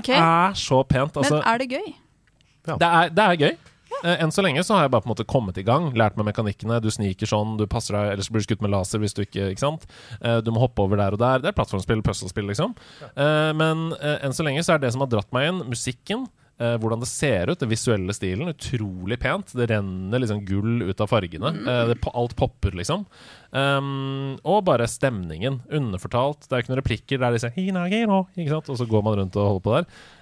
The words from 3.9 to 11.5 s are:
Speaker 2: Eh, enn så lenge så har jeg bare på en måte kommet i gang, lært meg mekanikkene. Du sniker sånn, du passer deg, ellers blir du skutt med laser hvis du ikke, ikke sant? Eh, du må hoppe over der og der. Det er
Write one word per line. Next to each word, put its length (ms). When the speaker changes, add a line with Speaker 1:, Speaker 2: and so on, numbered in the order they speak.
Speaker 2:
Eh, 200
enn 80
så 120
lenge 200
så 120
har 80
jeg 80
bare 120
på 60
en 60
måte 120
kommet 300
i 60
gang, 300
lært 240
meg 160
mekanikkene. 480
Du 80
sniker 380
sånn, 300
du 100
passer 260
deg, 200
ellers 160
blir 140
du 40
skutt 140
med 100
laser 280
hvis 140
du 100
ikke, 280
ikke 120
sant? 220
Eh, 200
du 100
må 80
hoppe 240
over 140
der 160
og 60
der. 200
Det 100
er 80